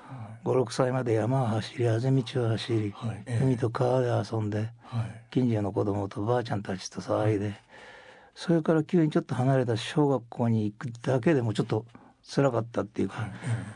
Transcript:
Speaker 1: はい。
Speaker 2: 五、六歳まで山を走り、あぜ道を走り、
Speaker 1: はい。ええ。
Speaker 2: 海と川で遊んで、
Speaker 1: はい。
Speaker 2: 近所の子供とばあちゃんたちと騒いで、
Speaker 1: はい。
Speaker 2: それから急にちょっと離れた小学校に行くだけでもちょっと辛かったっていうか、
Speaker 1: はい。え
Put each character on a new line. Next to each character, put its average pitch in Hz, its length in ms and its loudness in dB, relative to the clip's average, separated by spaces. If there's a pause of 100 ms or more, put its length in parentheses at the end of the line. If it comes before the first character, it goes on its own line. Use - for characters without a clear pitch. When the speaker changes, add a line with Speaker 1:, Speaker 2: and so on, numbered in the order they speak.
Speaker 1:
は 113 260 -14
い。 113 100 -18
Speaker 2:
五、 123 120 0
六 123 180 2
歳 127 180 2
ま 131 120 0
で 117 100 2
山 120 300 2
を - 20 0
走 110 320 -2
り、 120 100 2
あ 113 120 2
ぜ 131 100 0
道 127 340 2
を 113 60 2
走 110 240 -2
り、 107 180 0
Speaker 1:
は 107 220 -6
い。 98 140 -12
え 120 120 -2
え。 135 60 2
Speaker 2:
海 127 120 2
と 117 120 0
川 127 320 2
で 123 60 2
遊 113 320 0
ん 107 100 -2
で、 107 220 -2 (100)
Speaker 1:
は 117 220 -6
い。 95 260 -10
Speaker 2:
近 127 240 2
所 104 80 2
の 98 100 -2
子 101 140 0
供 101 240 -2
と 101 140 -6
ば 123 140 2
あ 120 60 0
ち 120 80 -6
ゃ 110 40 -2
ん 101 80 -4
た 98 160 -4
ち - 100 -12
と - 100 -10
騒 107 360 0
い 98 40 -2
で、 101 60 -2
Speaker 1:
は 104 60 -4
い。 - 100 -14 (720)
Speaker 2:
そ - 200 -2
れ 160 100 2
か 165 100 2
ら 156 100 4
急 165 220 4
に 151 60 0
ち - 60 2
ょ - 40 6
っ - 20 -10
と 127 120 -4
離 131 220 4
れ 127 100 4
た 113 100 2
小 147 300 0
学 123 200 0
校 117 220 0
に 110 160 2
行 104 100 -4
く - 160 -10 (120)
だ 131 160 2
け 160 160 4
で 123 80 2
も 110 100 -2
ち - 60 -2
ょ 104 40 0
っ - 40 0
と 110 180 -2 (420)
辛 139 240 2
か 113 80 0
っ 117 40 -2
た 117 180 -4
っ 98 40 -2
て 101 180 -4
い - 20 2
う 98 40 -6
か、 - 120 -8
Speaker 1:
は 107 60 -6
い。 95 40 -10 (120)
え 107 320 -6